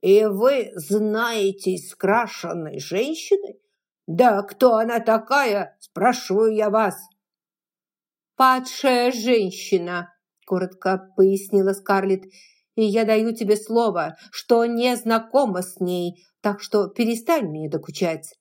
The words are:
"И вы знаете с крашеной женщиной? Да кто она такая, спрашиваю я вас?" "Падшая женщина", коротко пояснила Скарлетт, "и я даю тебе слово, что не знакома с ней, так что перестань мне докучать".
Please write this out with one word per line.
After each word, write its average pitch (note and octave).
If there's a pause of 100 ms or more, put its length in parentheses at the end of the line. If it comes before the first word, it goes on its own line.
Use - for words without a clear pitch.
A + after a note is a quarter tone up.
"И G3+
вы A3
знаете G#3
с -
крашеной F3
женщиной? D#4+ (460)
Да G3+
кто A3+
она A3+
такая, A3+
спрашиваю A3
я G#3+
вас?" G#3 (1400)
"Падшая B3+
женщина", F#3+ (320)
коротко F#3+
пояснила G3
Скарлетт, F#3+ (500)
"и A3
я G#3+
даю A3
тебе G#3+
слово, G3+ (160)
что A#3
не A#3+
знакома A3+
с -
ней, F3+ (160)
так G3+
что G3+
перестань A#3
мне D#3
докучать". D#3